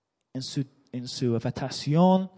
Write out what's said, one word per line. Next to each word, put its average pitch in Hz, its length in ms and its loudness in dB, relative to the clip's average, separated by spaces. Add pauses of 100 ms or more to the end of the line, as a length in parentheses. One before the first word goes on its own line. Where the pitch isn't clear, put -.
(320)
en 131 100 -8
su, 135 240 -4 (280)
en 123 120 -8
su 120 300 -2
habitación, 170 1040 2